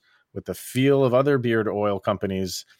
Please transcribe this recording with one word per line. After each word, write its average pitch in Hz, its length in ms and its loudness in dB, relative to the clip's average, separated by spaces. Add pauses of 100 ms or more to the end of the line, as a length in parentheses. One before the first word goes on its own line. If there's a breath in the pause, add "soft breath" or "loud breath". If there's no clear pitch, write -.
(340)
with 98 120 -12
the 92 80 -6
feel 135 500 0
of 120 100 2
other 139 240 4
beard 113 300 0
oil 101 320 -2
companies 95 680 -4 (140 loud breath)